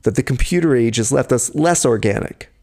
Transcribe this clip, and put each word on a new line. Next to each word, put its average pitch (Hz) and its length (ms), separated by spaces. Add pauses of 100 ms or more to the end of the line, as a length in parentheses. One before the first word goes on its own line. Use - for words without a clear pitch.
that 107 100
the - 80
computer 156 540
age 117 220
has 110 120
left 135 220
us 123 200
less 160 320
organic. 107 640 (120)